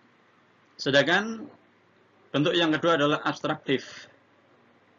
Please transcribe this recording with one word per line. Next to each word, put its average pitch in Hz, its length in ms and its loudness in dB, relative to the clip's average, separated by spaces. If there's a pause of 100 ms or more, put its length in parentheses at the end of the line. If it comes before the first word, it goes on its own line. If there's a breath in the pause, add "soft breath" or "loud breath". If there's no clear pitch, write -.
(800)
Sedangkan 180 720 0 (800)
bentuk 156 240 0
yang 170 160 2
kedua 160 240 2
adalah 147 320 2
abstraktif. - 800 -4 (920)